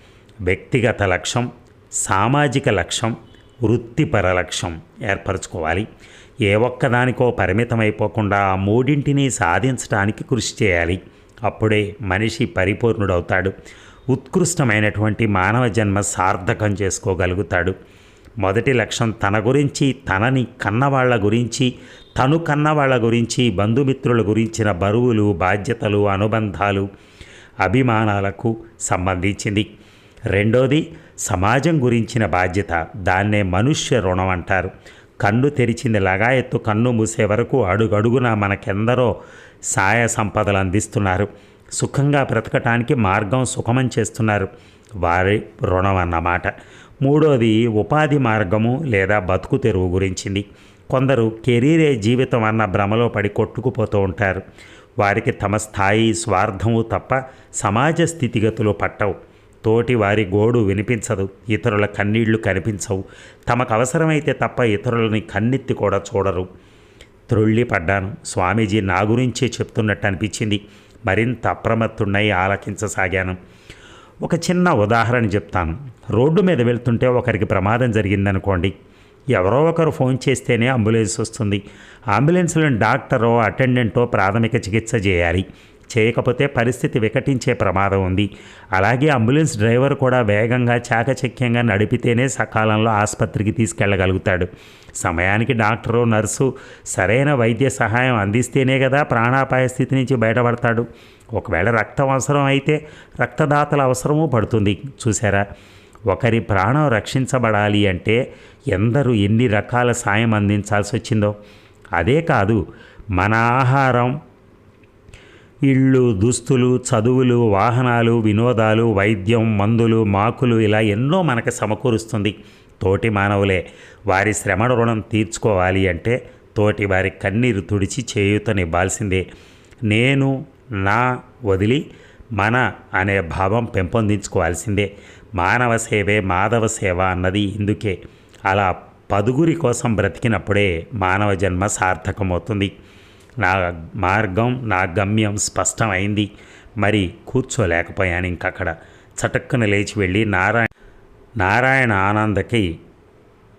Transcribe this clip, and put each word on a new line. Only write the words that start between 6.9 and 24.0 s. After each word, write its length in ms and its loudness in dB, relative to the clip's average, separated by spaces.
పరిమితమైపోకుండా 1040 0
ఆ 180 2
మూడింటిని 720 0
సాధించడానికి 960 -2
కృషి 420 -4
చేయాలి. 360 0
అప్పుడే 580 0
మనిషి 440 -2
పరిపూర్ణుడవుతాడు. 1080 0
ఉత్కృష్టమైనటువంటి 1160 0
మానవ 400 2
జన్మ 340 0
సార్థకం 800 -2
చేసుకోగలుగుతాడు. 960 -2
మొదటి 360 0
లక్ష్యం 380 0
తన 280 0
గురించి, 560 0
తనని 380 0
కన్నవాళ్ల 540 2
గురించి, 600 0
తను 200 2
కన్నవాళ్ల 580 2
గురించి, 560 2
బంధుమిత్రుల 680 0